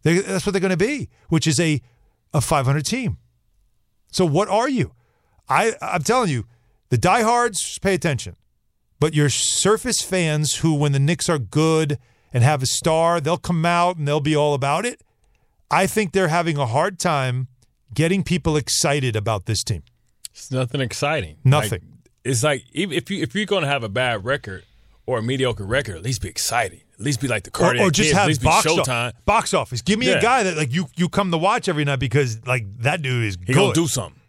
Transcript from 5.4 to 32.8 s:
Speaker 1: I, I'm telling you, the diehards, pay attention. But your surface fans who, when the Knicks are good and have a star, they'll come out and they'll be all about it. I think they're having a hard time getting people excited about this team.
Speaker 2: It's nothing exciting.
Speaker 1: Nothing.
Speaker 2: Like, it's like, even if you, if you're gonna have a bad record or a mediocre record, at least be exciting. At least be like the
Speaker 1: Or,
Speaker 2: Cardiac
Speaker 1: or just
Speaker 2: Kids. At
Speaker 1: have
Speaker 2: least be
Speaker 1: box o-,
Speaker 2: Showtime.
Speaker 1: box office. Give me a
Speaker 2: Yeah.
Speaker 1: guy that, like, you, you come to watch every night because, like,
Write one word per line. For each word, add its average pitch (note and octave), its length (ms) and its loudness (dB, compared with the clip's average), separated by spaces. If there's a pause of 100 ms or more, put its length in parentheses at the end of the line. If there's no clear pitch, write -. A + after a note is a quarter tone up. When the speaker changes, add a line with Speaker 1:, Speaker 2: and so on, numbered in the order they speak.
Speaker 1:
I, G#3 340 2
I'm D#3 200 -4
telling A3+ 280 2
you, A#2+ 140 -2 (460)
the A#2+ 80 2
diehards, A3+ 840 2
pay F#3+ 140 0
attention. C#3 420 -4 (640)
But D3+ 140 0
your D3 140 4
surface - 760 0
fans D#3 540 0
who, D#3+ 180 2
when C#3+ 180 2
the C#3 80 2
Knicks E3+ 280 0
are D#3+ 100 2
good D#3 600 0 (340)
and B2 120 4
have C3 180 2
a B2+ 40 -2
star, E3 540 2
they'll D#3 180 -2
come E3 280 -2
out F3 300 2
and D3 100 -4
they'll D3 140 0
be D3+ 160 2
all D3 180 2
about C#3+ 320 -2
it. B3 160 -8 (680)
I F3+ 180 4
think G#3 240 -2
they're F#3+ 160 2
having E3 280 0
a C#3 100 0
hard C#3 340 -2
time C3 480 -2 (460)
getting E3+ 280 2
people E3 340 0
excited C#3+ 600 0
about G#2+ 300 -4
this G#2+ 180 -4
team. F2+ 180 -6 (480)
Speaker 2:
It's - 200 -20
nothing C3 300 -4
exciting. B2+ 640 -4
Speaker 1:
Nothing. B2+ 380 2
Speaker 2:
Like, - 300 -20 (120)
it's A#2+ 200 -2
like, D3 280 0
even D#3+ 240 -4
if E3+ 140 -6
you, G3+ 120 -4
if B2 120 -8
you're G#3 120 -2
gonna F#3 200 -2
have C#3 160 -2
a A2 60 -8
bad A2+ 360 -2
record A#2+ 400 -6 (420)
or B2 120 -2
a A2 40 -4
mediocre A#2+ 420 -2
record, A2 320 -4
at E2 60 -14
least B2 200 -4
be F#2 60 -8
exciting. - 520 -4 (140)
At - 60 -20
least B2+ 200 -2
be C#3 80 -4
like G#2+ 140 -2
the - 80 -18
Speaker 1:
Or, - 80 -10
Speaker 2:
Cardiac F#3 280 2
Speaker 1:
or F3+ 40 4
just D3+ 200 2
Speaker 2:
Kids. D#3+ 60 4
At - 40 4
Speaker 1:
have F#3+ 80 4
Speaker 2:
least A#2+ 140 0
be - 40 -6
Speaker 1:
box F3+ 200 4
o-, E3 100 2
Speaker 2:
Showtime. B2 360 -2 (140)
Speaker 1:
box G#3 260 2
office. C3 300 -2
Give G#3 160 2
me B3+ 100 0
a B3 60 4
Speaker 2:
Yeah. - 80 2
Speaker 1:
guy A#3+ 220 4
that, F3+ 120 -2
like, D3 160 -2
you, E3+ 140 0 (100)
you E3+ 120 2
come G3 240 0
to E3 60 0
watch G3+ 300 0
every D3+ 160 0
night C#3 140 0
because, B2+ 480 0
like, B2 180 -2 (180)